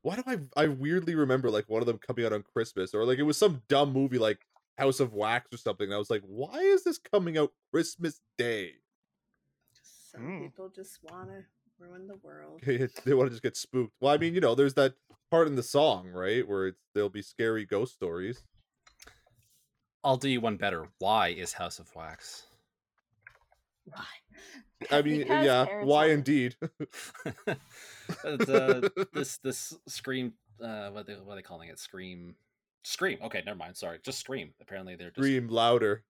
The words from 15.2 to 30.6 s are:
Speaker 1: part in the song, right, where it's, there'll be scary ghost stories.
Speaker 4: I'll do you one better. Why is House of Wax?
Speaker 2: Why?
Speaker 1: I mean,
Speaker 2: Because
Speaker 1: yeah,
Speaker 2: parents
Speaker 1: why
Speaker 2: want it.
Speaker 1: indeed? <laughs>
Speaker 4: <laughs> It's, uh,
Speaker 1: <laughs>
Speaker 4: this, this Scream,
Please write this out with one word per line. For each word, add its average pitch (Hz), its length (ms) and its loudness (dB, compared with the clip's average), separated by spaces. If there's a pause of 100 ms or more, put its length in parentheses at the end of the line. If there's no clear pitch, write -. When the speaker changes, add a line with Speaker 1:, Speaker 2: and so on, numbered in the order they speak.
Speaker 1:
part 165 180 4
in 143 80 -4
the 127 60 -2
song, 120 460 2
right, 95 400 0
where 95 200 0
it's, 92 120 -8 (140)
there'll 104 160 2
be 101 120 -10
scary 110 440 -2
ghost 107 280 -2
stories. 92 480 -6 (1600)
Speaker 4:
I'll 135 140 4
do 135 140 0
you 123 100 2
one 110 160 0
better. 90 320 -2 (100)
Why 101 300 4
is - 240 -6
House 87 260 -8
of - 160 -20
Wax? - 520 -16 (1400)
Speaker 2:
Why? - 200 -16 (840)
Speaker 1:
I 147 120 4
mean, 151 160 2
Speaker 2:
Because 143 260 2
Speaker 1:
yeah, 131 220 6
Speaker 2:
parents - 200 -4
Speaker 1:
why 151 220 6
Speaker 2:
want - 20 6
it. 156 40 6
Speaker 1:
indeed? 135 460 2
<laughs> - 1000 -10
Speaker 4:
<laughs> - 0 - (680)
It's, 151 240 0
uh, 131 400 4 (120)
Speaker 1:
<laughs> 190 120 -4
Speaker 4:
this, 147 260 -6
this 131 480 -8
Scream, 131 460 -6 (280)